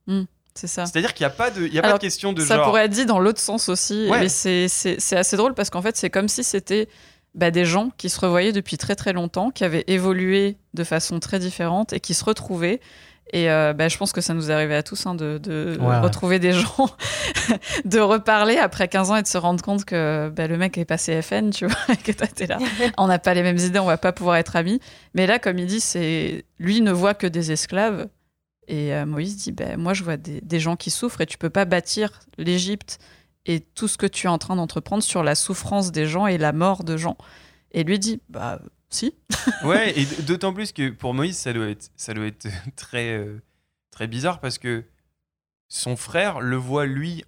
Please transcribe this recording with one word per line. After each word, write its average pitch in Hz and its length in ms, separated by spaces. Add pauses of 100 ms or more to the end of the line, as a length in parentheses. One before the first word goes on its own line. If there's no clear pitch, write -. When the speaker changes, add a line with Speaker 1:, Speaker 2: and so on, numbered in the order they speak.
Speaker 1:
Mm. 190 160 (320)
C'est - 120
ça. 180 200
Speaker 2:
C'est-à-dire 165 260
qu'il - 100
y 139 40
a - 20
pas 233 220
de, 185 160
il 156 60
y 156 40
a 165 40
pas 214 80
Speaker 1:
Alors, 202 100
Speaker 2:
de - 20
question 196 320
de 160 80
Speaker 1:
ça 160 140
Speaker 2:
genre 151 100
Speaker 1:
pourrait 214 200
être 208 60
dit 240 140
dans 214 140
l'autre 214 220
sens 220 280
aussi, 208 400
Speaker 2:
Ouais. 226 120
Speaker 1:
mais 185 80
c'est, 180 380
c'est, - 320
c'est - 180
assez 185 200
drôle 214 160
parce 208 160
qu'en 180 140
fait, 226 140
c'est 185 120
comme 196 180
si 240 160
c'était, 208 440 (480)
bah, 170 160
des 175 120
gens 196 340
qui 185 120
se - 100
revoyaient 185 340
depuis 196 260
très, - 160
très 196 180
longtemps, 180 380
qui - 120
avaient 165 220
évolué 190 720 (160)
de 170 100
façon 165 360
très - 180
différente 180 560
et 180 60
qui - 160
se - 80
retrouvaient. 190 560 (540)
Et, 170 180
euh, 156 220
bah, 156 140
je 160 120
pense 202 140
que 175 80
ça 175 120
nous 160 160
est 156 40
arrivé 151 200
à 151 80
tous, - 240
hein, 185 80
de, 156 240
de 156 420
Speaker 3:
Ouais, 127 100
ouais. 123 100
Speaker 1:
retrouver 180 400
des 180 140
gens, 220 360 (460)
<laughs> - 500
de 208 140
reparler 214 580
après 208 300
quinze 190 240
ans 214 60
et 214 40
de 202 60
se - 100
rendre 175 260
compte 202 220
que, 156 500
bah, 160 120
le 170 100
mec 180 220
est 170 60
passé 160 360
F 160 120
N, 214 180
tu 208 160
vois, 220 160
<laughs> 254 100
et 190 40
que - 140
toi, - 140
t'es 185 220
là. 175 100 (200)
Speaker 4:
<laughs> 233 200
Speaker 1:
On 190 80
n'a 180 140
pas 180 160
les 175 80
mêmes 180 160
idées, 180 200
on 190 60
va 165 120
pas 180 160
pouvoir 175 240
être 165 180
amis. 175 240 (340)
Mais 185 140
là, 220 100
comme 180 220
il 180 80
dit, 214 140
c'est, 160 640 (120)
lui 202 240
ne 214 100
voit 185 220
que 202 140
des 165 240
esclaves. 196 560 (600)
Et, 147 240
euh, 147 120
Moïse 156 320
dit, - 160
bah, « - 240
Moi, 170 160
je 190 100
vois 165 140
des, 151 240
des 165 180
gens 165 160
qui - 160
souffrent - 300
et 160 40
tu - 120
peux 165 120
pas 196 140
bâtir 185 560 (180)
l'Égypte 180 600 (460)
et 165 160
tout - 260
ce - 100
que - 80
tu - 220
es - 20
en 170 80
train 185 200
d'entreprendre 175 440
sur 180 220
la 147 120
souffrance 190 580
des 156 120
gens 175 220
et 180 100
la 151 140
mort 180 320
de 160 140
gens. » 165 200 (540)
Et 165 140
lui 190 120
dit, « 208 220 (100)
Bah, 104 300 (300)
si. » - 260 (480)
Speaker 2:
Ouais, 185 340
et 139 60
d-, 151 200
d'autant 185 280
plus 196 220
que 135 160
pour 123 240
Moïse, 160 240
ça 123 160
doit 113 160
être, 104 260
ça - 180
doit 107 120
être 107 220 (140)
<laughs> 117 140
très, 117 380
euh, 104 280 (480)
très - 180
bizarre 135 340
parce 123 160
que 117 260 (840)
son - 260
frère 170 460
le 127 160
voit, 131 280
lui, 151 420